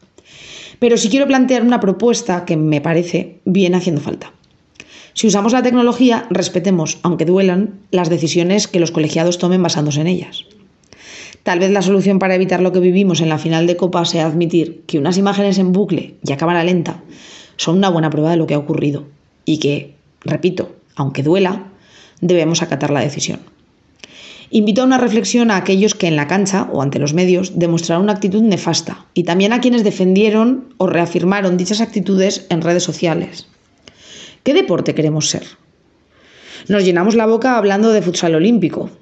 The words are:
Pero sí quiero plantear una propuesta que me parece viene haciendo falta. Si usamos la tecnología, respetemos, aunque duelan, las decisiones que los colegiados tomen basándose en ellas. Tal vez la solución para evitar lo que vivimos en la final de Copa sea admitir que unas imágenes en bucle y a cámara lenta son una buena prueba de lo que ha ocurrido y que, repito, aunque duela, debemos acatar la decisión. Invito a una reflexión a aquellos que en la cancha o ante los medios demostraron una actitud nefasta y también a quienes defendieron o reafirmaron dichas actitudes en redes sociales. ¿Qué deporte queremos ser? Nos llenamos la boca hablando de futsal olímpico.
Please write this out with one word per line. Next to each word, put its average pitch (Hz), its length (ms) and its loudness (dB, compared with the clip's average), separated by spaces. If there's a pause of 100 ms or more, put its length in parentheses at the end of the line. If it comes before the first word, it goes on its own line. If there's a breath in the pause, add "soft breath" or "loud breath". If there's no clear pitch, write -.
(800 loud breath)
Pero 233 180 2
sí 220 120 0
quiero 269 180 2
plantear 254 360 2
una 240 180 2
propuesta 190 640 0
que 170 120 -2
me 156 240 0
parece 165 640 -2
viene 185 320 2
haciendo 175 240 -2
falta. - 320 -10 (800 loud breath)
Si - 140 -2
usamos 202 260 2
la 254 100 2
tecnología, 240 680 2
respetemos, 180 720 -2
aunque 170 220 0
duelan, 190 560 0 (100)
las 175 180 0
decisiones 170 600 0
que 180 120 0
los 165 120 0
colegiados 165 460 -2
tomen 185 240 0
basándose 151 380 -2
en 156 60 -2
ellas. - 380 -6 (1000 loud breath)
Tal 180 180 -2
vez 190 100 2
la 202 120 2
solución 190 360 2
para 190 160 0
evitar 180 260 0
lo 180 120 0
que 180 80 0
vivimos 180 400 2
en 165 80 0
la 156 100 0
final 165 280 0
de 175 100 0
Copa 175 280 -2
sea 165 220 -2
admitir 165 600 -2
que 165 120 -2
unas 170 200 0
imágenes 196 400 0
en 185 140 2
bucle 185 500 -2
y 143 100 -4
a 139 40 -4
cámara 165 280 0
lenta 180 380 -2 (540 loud breath)
son 170 220 0
una 196 100 2
buena 160 220 0
prueba 151 200 0
de 170 60 2
lo 160 100 0
que 147 80 -2
ha 147 40 0
ocurrido 147 480 -4 (380)
y 156 140 0
que, - 360 -4 (260)
repito, - 560 -4 (180)
aunque 139 280 -6
duela, 185 460 0 (520 soft breath)
debemos 170 420 0
acatar 151 280 -4
la 143 100 0
decisión. - 400 -6 (1120 loud breath)
Invito 214 320 2
a - 20 4
una 262 140 4
reflexión 233 520 2
a 202 60 2
aquellos 190 380 2
que - 120 -2
en 160 100 2
la 147 100 -2
cancha 190 460 -2
o 143 100 -2
ante 139 160 -2
los 143 160 -2
medios 180 440 0
demostraron 170 460 0
una 208 100 2
actitud 202 280 0
nefasta - 720 -2
y 175 100 0
también 185 280 0
a 247 80 0
quienes 240 240 2
defendieron 208 920 2
o 185 100 0
reafirmaron 175 720 0
dichas 190 240 -2
actitudes 190 720 -2
en 165 120 -2
redes 175 200 0
sociales. 165 640 -4 (960 loud breath)
¿Qué 269 120 0
deporte 165 400 0
queremos 151 340 0
ser? - 160 -6 (1200 loud breath)
Nos 202 180 2
llenamos 180 300 2
la 220 120 2
boca 233 300 2
hablando 202 360 2
de 208 100 2
futsal 165 320 -2
olímpico. 165 560 0 (120)